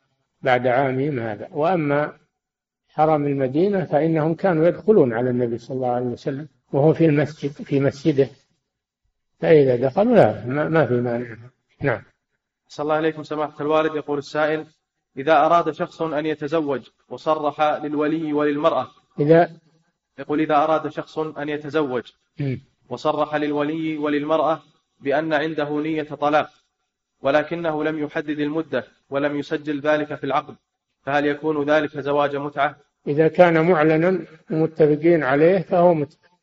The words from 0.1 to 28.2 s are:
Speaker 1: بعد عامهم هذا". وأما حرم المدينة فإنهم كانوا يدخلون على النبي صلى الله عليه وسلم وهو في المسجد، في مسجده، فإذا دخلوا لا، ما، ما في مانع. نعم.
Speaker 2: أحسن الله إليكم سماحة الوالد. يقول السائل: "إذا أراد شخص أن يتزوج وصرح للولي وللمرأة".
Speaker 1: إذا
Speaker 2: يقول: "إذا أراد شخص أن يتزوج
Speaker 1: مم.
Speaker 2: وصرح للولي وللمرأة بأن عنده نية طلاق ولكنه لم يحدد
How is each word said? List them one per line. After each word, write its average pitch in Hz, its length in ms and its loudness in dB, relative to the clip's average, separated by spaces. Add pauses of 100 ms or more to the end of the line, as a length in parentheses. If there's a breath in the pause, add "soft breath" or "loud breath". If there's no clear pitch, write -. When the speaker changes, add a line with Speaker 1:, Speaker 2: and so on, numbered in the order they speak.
Speaker 1:
بعد 123 240 2
عامهم 131 520 0
هذا". 110 340 -8
وأما 151 600 0 (760)
حرم 151 380 2
المدينة 143 580 0
فإنهم 156 500 0
كانوا 165 320 2
يدخلون 170 460 4
على 123 180 -2
النبي 120 280 -2
صلى - 160 -12
الله 127 160 -2
عليه 123 160 -2
وسلم 135 420 -8 (240)
وهو 147 220 4
في 165 100 2
المسجد، 147 460 0
في 147 300 -4
مسجده، 135 480 0 (1080)
فإذا 143 380 4
دخلوا 190 400 0
لا، 107 300 4
ما، 147 220 -4
ما 156 180 2
في 123 80 -2
مانع. 120 420 -4 (460)
نعم. 123 200 -4 (640)
Speaker 2:
أحسن - 160 -12
الله 151 160 -2
إليكم 156 240 -4
سماحة 151 380 -8
الوالد. 156 340 0
يقول 143 240 -6
السائل: 151 480 -4 (500)
"إذا 151 300 2
أراد 165 240 2
شخص 165 320 -10
أن 156 240 -4
يتزوج 147 640 -6 (200)
وصرح 147 520 -4
للولي 151 720 -2
وللمرأة". 147 560 0 (320)
Speaker 1:
إذا 160 300 4 (680)
Speaker 2:
يقول: 147 220 -4
"إذا 151 160 0
أراد 151 320 0
شخص - 300 -10
أن 151 300 -6
يتزوج 143 640 -4 (280)
Speaker 1:
مم. 135 200 -4 (280)
Speaker 2:
وصرح 147 460 -2
للولي 151 640 -2
وللمرأة 151 640 -2 (380)
بأن 151 320 -2
عنده 151 480 -2
نية 156 220 -4
طلاق 147 480 0 (720)
ولكنه 151 600 -2
لم 156 140 -2
يحدد 147 400 -6